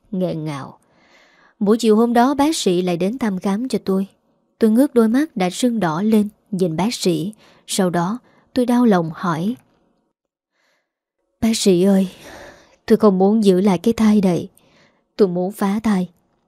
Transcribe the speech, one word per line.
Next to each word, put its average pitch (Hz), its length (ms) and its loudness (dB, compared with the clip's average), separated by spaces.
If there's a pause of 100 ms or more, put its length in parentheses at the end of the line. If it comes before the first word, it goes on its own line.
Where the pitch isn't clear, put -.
(120)
nghẹn 165 340 -4
ngào. 139 340 -10 (800)
Buổi 214 180 2
chiều 220 180 2
hôm 233 180 2
đó 247 200 2
bác 285 220 0
sĩ 180 260 0
lại 180 160 -2
đến 196 200 -4
thăm 202 220 -4
khám 208 280 -4
cho 202 180 -4
tôi. 190 220 -2 (520)
Tôi 226 100 2
ngước 254 240 2
đôi 226 140 4
mắt 262 300 -2
đã 180 120 -2
sưng 233 300 -2
đỏ 170 220 -2
lên, 214 280 2 (220)
nhìn 175 240 -2
bác 190 180 -2
sĩ. 175 400 -4 (340)
Sau 185 220 -2
đó 180 300 -4 (340)
tôi 247 120 0
đau 240 200 2
lòng 175 280 2
hỏi: 180 420 -4 (1900)
"Bác 226 160 0
sĩ 180 260 2
ơi, 190 240 2 (800)
tôi 220 120 4
không 202 200 2
muốn 208 260 2
giữ 185 180 4
lại 196 160 2
cái 226 160 0
thai 214 280 2
này. 180 280 -2 (680)
Tôi 202 120 4
muốn 180 240 -4
phá 202 280 -4
thai." 190 300 -2 (380)